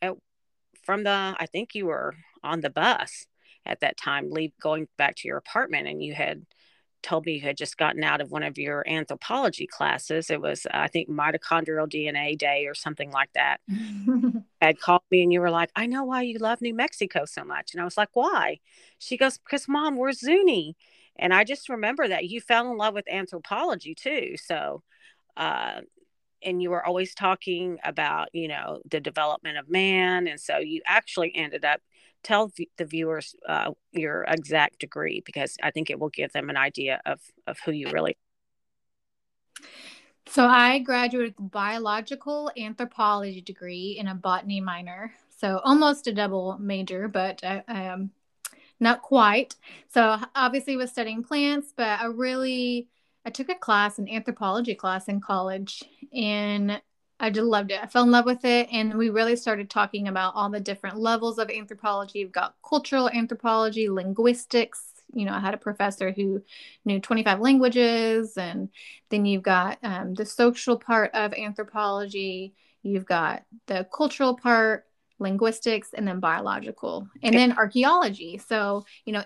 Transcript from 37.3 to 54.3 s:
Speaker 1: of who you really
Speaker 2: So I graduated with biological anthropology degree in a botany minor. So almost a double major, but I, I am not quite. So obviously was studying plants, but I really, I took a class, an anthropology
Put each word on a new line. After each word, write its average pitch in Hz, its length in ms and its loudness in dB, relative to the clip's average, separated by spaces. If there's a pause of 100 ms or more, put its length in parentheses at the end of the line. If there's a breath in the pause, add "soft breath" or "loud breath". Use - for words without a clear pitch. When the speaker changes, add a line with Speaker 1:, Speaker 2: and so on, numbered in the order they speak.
Speaker 1:
of - 120 -8
who - 120 -6
you 143 200 -4
really 78 260 -2 (2000 loud breath)
Speaker 2:
So 254 200 6
I 247 320 8
graduated 247 580 0
with 196 140 -10
biological 226 1080 -4
anthropology 208 840 -2
degree 180 580 -10
in 202 80 -6
a 190 80 -6
botany 196 460 -2
minor. 180 520 -8 (160)
So 190 340 -2
almost 285 440 4
a 226 60 -2
double 190 460 -2
major, 190 480 -4
but 190 360 -4
I, 190 240 -6
I 202 160 -6
am 185 280 -8 (680 soft breath)
not 240 220 4
quite. 226 540 4 (340 loud breath)
So 220 280 6 (180)
obviously 262 420 0
was 254 140 -4
studying 226 320 -6
plants, 285 520 0
but 214 240 0
I 233 60 -2
really, 247 800 -2 (380)
I 233 40 -8
took 262 200 -8
a 359 60 -2
class, 208 440 2
an 202 100 -8
anthropology 220 680 -2